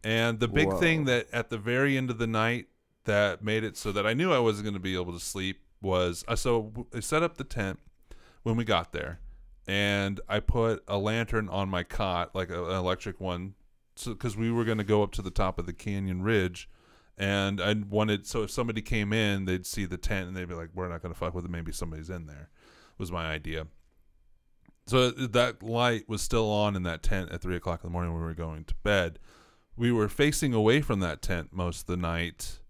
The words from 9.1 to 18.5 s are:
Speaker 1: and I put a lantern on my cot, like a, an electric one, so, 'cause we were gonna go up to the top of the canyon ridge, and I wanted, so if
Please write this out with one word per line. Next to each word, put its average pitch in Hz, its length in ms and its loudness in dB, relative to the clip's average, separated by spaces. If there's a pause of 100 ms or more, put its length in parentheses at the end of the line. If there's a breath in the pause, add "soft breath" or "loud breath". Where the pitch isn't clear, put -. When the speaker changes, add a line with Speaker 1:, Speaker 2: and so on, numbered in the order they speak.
Speaker 1:
and 101 640 0
I 104 120 0
put 113 480 2
a 101 100 0
lantern 110 500 0
on 95 200 -2
my 90 160 0
cot, 90 500 -2
like 90 160 -2
a, 87 140 -4
an 92 120 0
electric 92 440 -2
one, 92 340 -6 (400)
so, - 200 -8
'cause 104 220 -4
we 113 140 0
were 117 140 2
gonna 110 200 2
go 104 200 6
up 98 80 -4
to 104 100 -2
the 92 80 -4
top 92 280 2
of 87 80 -4
the 87 60 -6
canyon 95 500 -4
ridge, 95 460 2 (480 soft breath)
and 98 440 0
I 101 140 2
wanted, 104 520 0
so 117 160 -2
if 101 80 -4